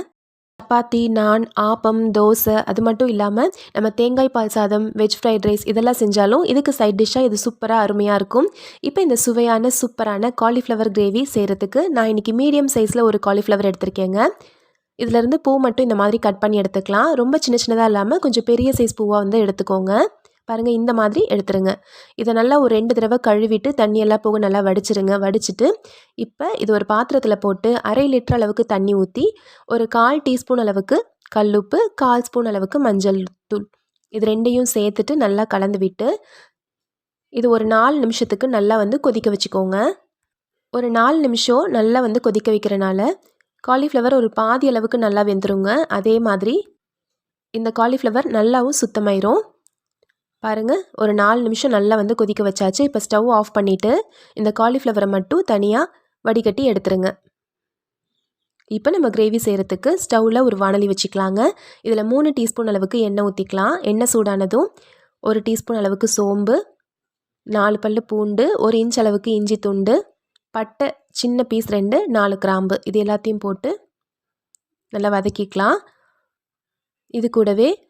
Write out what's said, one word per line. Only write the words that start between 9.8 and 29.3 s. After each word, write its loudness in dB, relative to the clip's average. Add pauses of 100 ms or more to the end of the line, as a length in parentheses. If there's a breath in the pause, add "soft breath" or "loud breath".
காலிஃப்ளவர் 0
கிரேவி 0 (100)
செய்யறதுக்கு 0 (140)
நான் 0
இன்னைக்கு -2
மீடியம் 2
சைஸ்ல 2
ஒரு 0
காலிஃப்ளவர் 0
எடுத்திருக்கேங்க. -4 (800 soft breath)
இதுல 0
இருந்து 0
பூ 4 (140)
மட்டும் 0
இந்த 0
மாதிரி 2
கட் -2
பண்ணி 2
எடுத்துக்கலாம். 0 (100)
ரொம்ப 0
சின்ன 0
சின்னதா 2
இல்லாம 0
கொஞ்சம் 0
பெரிய 2
சைஸ் -2
பூவா 0
வந்து 2
எடுத்துக்கோங்க. -2 (560 soft breath)
பாருங்க, -2
இந்த 0
மாதிரி 0 (120)
எடுத்துருங்க. 0 (500 loud breath)
இதை 0
நல்லா 2
ஒரு 2
ரெண்டு 0
தடவை 0
கழுவிட்டு 2 (120)
தண்ணி 2
எல்லாம் 2
போக 0
நல்லா 0
வடிச்சிருங்க. 0 (100)
வடிச்சிட்டு 0 (560 loud breath)
இப்ப -8 (160)
இது -2
ஒரு -2
பாத்திரத்துல 0
போட்டு -2 (200)
அரை 2
லிட்டர் 0
அளவுக்கு 0
தண்ணி 0
ஊத்தி -2 (480 loud breath)